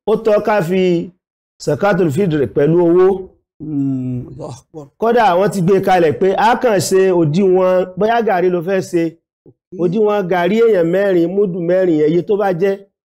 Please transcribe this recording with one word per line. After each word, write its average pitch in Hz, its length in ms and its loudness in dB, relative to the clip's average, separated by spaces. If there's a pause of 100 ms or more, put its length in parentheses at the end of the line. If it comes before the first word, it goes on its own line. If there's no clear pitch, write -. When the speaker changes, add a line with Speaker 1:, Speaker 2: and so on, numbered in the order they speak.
Speaker 1:
ó 214 80 0
tọ́ 214 280 0
ká 214 180 0
fi 180 500 -2 (500)
zakatul 175 500 0
fitri 151 360 -2
pẹ̀lú 156 300 0 (100)
owó. 180 200 4 (520)
Speaker 2:
Hmm, 135 680 -6
Allahu 139 240 -14
Akbar. 143 340 -20 (120)
Speaker 1:
Kódà 226 380 2
wọ́n 208 160 2
ti 202 100 -4
gbé 190 200 2
kalẹ̀ 185 380 2
pé 190 80 0 (100)
a 220 180 2
kàn 214 240 0
ṣe 190 320 2
òdiwọ̀n, 185 840 2
bóyá 226 260 0
gàrí 185 280 0
ló 180 120 -2
fẹ́ 190 200 -2
ṣe, 175 220 -2 (420)
Speaker 2:
Okay. - 340 -20
Speaker 1:
òdiwọ̀n 208 480 0
gàrí 180 340 0
èèyàn 196 260 2
mẹ́rin, 180 400 0
múdù 190 320 -2
mẹ́rin, 175 400 0
iye 160 220 2
tó 196 160 -2
bá 196 160 -2
jẹ́. 196 240 -2 (300)